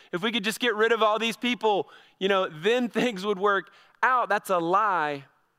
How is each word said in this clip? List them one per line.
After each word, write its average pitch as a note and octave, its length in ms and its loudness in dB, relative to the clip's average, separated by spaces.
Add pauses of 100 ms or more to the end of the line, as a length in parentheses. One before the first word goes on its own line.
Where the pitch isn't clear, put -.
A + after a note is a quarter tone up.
(120)
if F3+ 80 -4
we A3 120 -2
could A3+ 100 -4
just G#3 160 -4
get A#3+ 160 0
rid G#3+ 160 2
of A3+ 100 2
all G#3+ 200 2
these A3+ 160 -2
people, G#3+ 520 -2 (300)
you F#3 100 0
know, F#3+ 200 2
then G#3+ 400 0
<laughs> G3+ 120 -6
things G#3 240 -2
would G#3 140 -2
work G3 320 0 (320)
out. A#3+ 260 2
That's F#3+ 220 -2
a F#3 80 2
lie E3+ 680 0 (340)